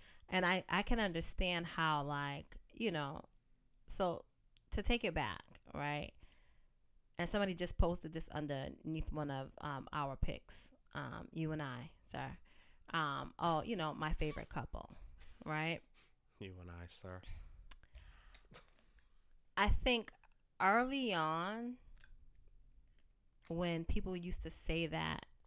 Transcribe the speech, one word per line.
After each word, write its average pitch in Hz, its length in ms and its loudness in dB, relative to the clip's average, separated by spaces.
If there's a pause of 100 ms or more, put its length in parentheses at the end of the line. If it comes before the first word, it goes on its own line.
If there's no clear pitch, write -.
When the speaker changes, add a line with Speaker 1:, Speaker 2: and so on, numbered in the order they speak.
(300)
Speaker 1:
And 185 160 4
I, 180 240 4
I 190 120 4
can 226 180 4
understand 175 680 2
how, 160 360 2
like, 143 540 -4 (160)
you 226 180 0
know, 151 340 -2 (600)
so 180 360 0 (480)
to 214 100 0
take 233 220 4
it 214 100 0
back, 131 300 -2 (300)
right? 147 380 -2 (1040)
And 175 100 0
somebody 202 260 2
just 175 240 -2
posted 170 360 2
this 160 160 -6
underneath 147 840 -4
one 151 200 -2
of, 135 180 -4 (100)
um, 139 320 -6
our 139 240 -2
picks, - 540 -2 (260)
um, 135 380 -6
you 160 180 0
and 156 100 -2
I, 131 280 -6 (200)
sir. 135 280 -6 (560)
Um, 143 440 0
oh, 165 260 4
you 226 120 -2
know, 156 180 0
my 156 200 0
favorite - 340 0
couple, - 420 -6 (540)
right? 156 380 0 (580)
Speaker 2:
You 95 220 -8
and 90 100 -10
I, 87 160 -10
sir. 92 320 -10 (2500)
Speaker 1:
I 202 100 6
think 247 460 6 (480)
early 240 520 6
on, 180 600 0 (1800)
when 170 340 0
people 185 320 2
used 175 280 -4
to 160 60 -4
say 165 380 0
that 156 380 -2 (220)